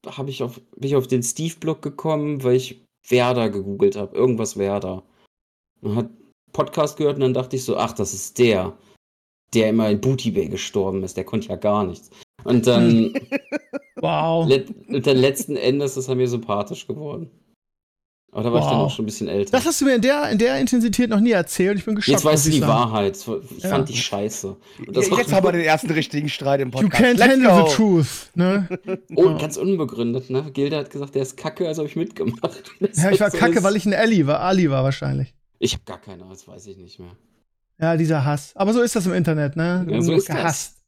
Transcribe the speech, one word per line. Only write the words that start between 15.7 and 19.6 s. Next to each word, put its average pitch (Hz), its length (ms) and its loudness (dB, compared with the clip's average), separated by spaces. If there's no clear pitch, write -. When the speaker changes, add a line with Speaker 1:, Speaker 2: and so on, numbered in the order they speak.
Speaker 1:
ist 131 120 -6
er 131 60 -2
mir 127 140 2
sympathisch 110 580 -6
geworden. 151 440 -10
Aber 110 120 -6
da 120 80 0
war 123 80 2
ich 147 60 0
dann 143 120 2
Speaker 2:
Wow. 143 80 2
Speaker 1:
auch 135 80 -2
schon 120 100 -8
ein - 20 -4
bisschen 104 220 -8
älter. 196 220 -2
Speaker 2:
Das 254 160 0